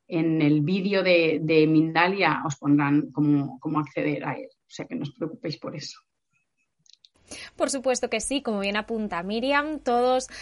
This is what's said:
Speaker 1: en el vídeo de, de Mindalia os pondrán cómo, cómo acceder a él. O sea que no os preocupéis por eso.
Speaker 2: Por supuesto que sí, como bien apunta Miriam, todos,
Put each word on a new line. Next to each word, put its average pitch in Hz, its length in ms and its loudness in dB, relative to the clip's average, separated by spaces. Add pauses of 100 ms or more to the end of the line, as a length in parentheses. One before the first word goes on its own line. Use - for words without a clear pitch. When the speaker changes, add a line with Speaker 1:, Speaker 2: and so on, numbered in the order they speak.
Speaker 1:
en 160 320 0
el 151 200 4
vídeo 190 420 0
de, 165 380 4
de 156 240 4
Mindalia 160 800 2
os 156 120 -6
pondrán 143 560 2
cómo, 147 480 0
cómo 156 180 -2
acceder 151 460 -4
a 139 80 -4
él. - 160 -12
O - 200 -20
sea - 160 -12
que - 100 -12
no 165 80 -6
os 143 100 -8
preocupéis - 440 -10
por - 160 -12
eso. 147 260 -14 (1600)
Speaker 2:
Por 302 120 -2
supuesto 254 400 -2
que 220 120 -2
sí, 269 200 -4
como 214 200 -4
bien 202 160 -2
apunta 214 440 -6
Miriam, 277 580 -2
todos, 254 480 0 (140)